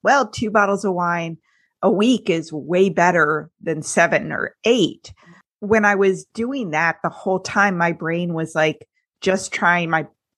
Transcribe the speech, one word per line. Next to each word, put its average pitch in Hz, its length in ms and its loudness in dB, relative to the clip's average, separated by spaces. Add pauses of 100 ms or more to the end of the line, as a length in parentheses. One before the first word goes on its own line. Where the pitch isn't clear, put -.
"Well, 247 260 2
two 214 220 -4
bottles 202 340 0
of 190 100 0
wine 175 420 -4 (460)
a 190 80 2
week 214 400 2
is 165 220 -2
way 165 360 0
better 160 600 2 (100)
than 156 220 -6
seven 160 500 0
or - 320 -6
eight." - 480 0 (460)
When 208 260 0
I 202 120 2
was 190 300 0
doing 240 440 -6
that, 160 320 0
the 170 80 -2
whole 190 300 -4
time, 196 360 0
my 170 160 0
brain 170 420 -4
was, 160 200 -6
like, 156 340 0 (320)
just 190 320 -2
trying 175 380 0
my, 160 160 0 (320)